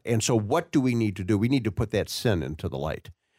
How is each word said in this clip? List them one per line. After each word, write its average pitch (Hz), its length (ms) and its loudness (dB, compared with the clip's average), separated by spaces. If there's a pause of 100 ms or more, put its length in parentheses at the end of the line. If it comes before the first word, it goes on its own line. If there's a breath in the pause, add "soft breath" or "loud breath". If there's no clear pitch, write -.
And 113 180 0
so 127 140 2
what 113 340 0
do 151 80 4
we 127 140 2
need 110 220 0
to 95 80 -6
do? 101 140 2
We 107 100 2
need 131 160 2
to 107 80 0
put 110 200 -2
that 101 160 0
sin 95 360 0
into 80 260 -6
the 67 80 -6
light. 71 320 -6 (280)